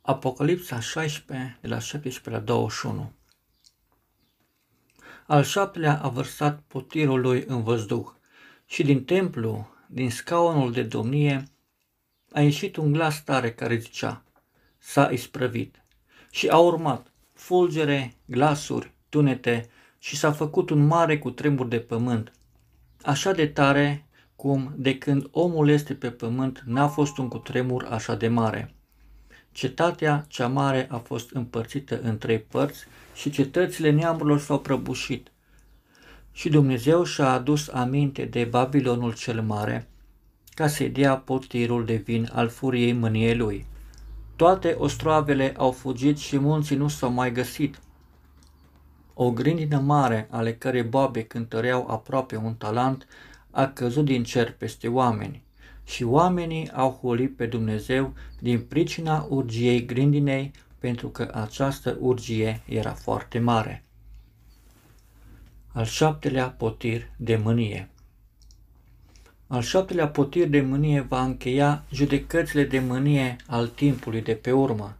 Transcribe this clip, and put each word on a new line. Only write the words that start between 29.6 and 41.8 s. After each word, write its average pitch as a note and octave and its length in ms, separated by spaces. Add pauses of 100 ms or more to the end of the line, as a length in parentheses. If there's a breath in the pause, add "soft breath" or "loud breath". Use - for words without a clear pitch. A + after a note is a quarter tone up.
cea C3+ 200
mare C3+ 420
a B2+ 60
fost A#2 340
împărțită A#2 720
în A2 180
trei A2+ 200
părți C#3 460 (300 loud breath)
și - 160
cetățile D#3+ 600
neamurilor D3+ 500
s-au C#3+ 200
prăbușit. - 720 (1000 soft breath)
Și - 160
Dumnezeu D3 560
și-a D3 260
adus C3 380
aminte C3 560
de A#2+ 200
Babilonul B2 720
cel A2+ 280
mare, G#2+ 460 (680)
ca D#3 120
să-i C#3+ 240
dea C3+ 260
potirul A#2+ 680